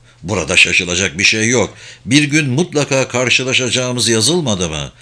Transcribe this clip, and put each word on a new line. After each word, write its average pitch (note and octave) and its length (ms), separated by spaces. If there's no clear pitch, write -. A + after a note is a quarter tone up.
"Burada F2 340
şaşılacak F2 640
bir G2 60
şey A2 240
yok. A#2 280
Bir C#3+ 200
gün D3 260
mutlaka C3+ 580
karşılaşacağımız B2 1000
yazılmadı A2+ 600
mı? D2 340